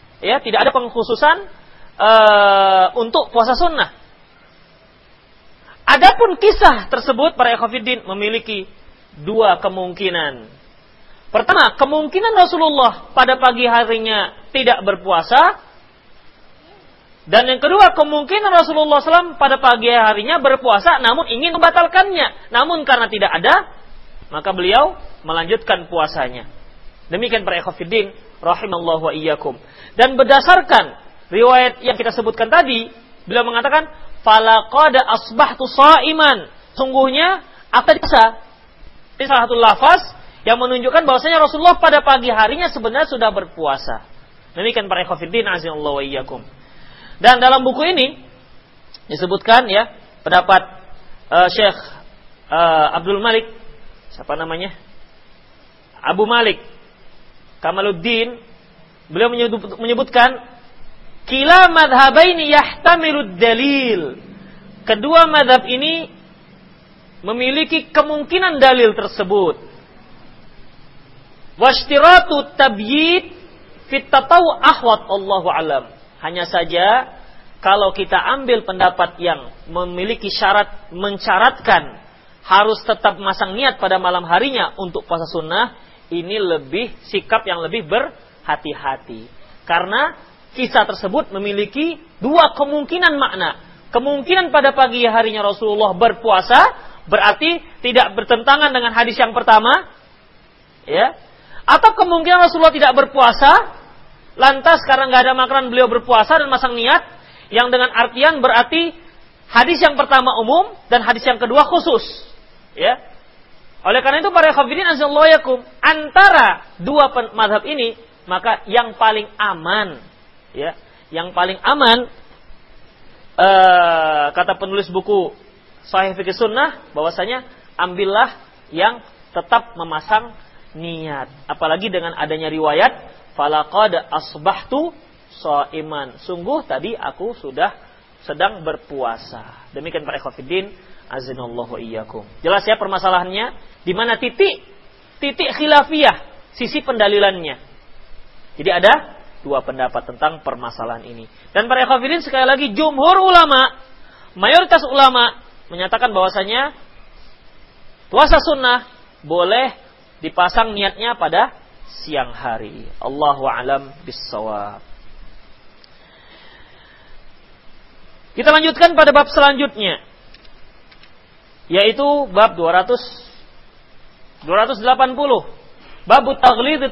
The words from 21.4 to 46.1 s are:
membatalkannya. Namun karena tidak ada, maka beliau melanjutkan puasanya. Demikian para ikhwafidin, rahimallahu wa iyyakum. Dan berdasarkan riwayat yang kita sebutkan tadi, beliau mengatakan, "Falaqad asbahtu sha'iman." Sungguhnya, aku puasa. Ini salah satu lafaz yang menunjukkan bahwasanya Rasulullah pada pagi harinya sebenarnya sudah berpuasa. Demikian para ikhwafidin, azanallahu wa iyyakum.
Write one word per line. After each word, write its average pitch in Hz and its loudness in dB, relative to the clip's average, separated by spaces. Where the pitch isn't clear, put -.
membatalkannya. 339 0
Namun 294 -2
karena 233 0
tidak 196 -2
ada, 247 0
maka 185 -6
beliau 226 0
melanjutkan 170 -4
puasanya. 139 -6
Demikian 220 -4
para 180 -4
ikhwafidin, 185 -6
rahimallahu 170 -4
wa 139 -4
iyyakum. 151 -6
Dan 262 2
berdasarkan 269 4
riwayat 247 2
yang 240 -4
kita 226 -4
sebutkan 226 -4
tadi, 254 0
beliau 233 -2
mengatakan, 269 -2
"Falaqad 226 4
asbahtu 247 -2
sha'iman." 294 4
Sungguhnya, 269 0
aku 262 2
puasa. 226 4
Ini 269 -6
salah 247 2
satu 233 -2
lafaz 262 4
yang 226 2
menunjukkan 247 -2
bahwasanya 302 2
Rasulullah 302 4
pada 294 4
pagi 254 2
harinya 233 0
sebenarnya 247 -4
sudah 233 -2
berpuasa. 160 -6
Demikian 208 -4
para 180 -4
ikhwafidin, 175 -6
azanallahu 151 -6
wa 139 -6
iyyakum. 131 -10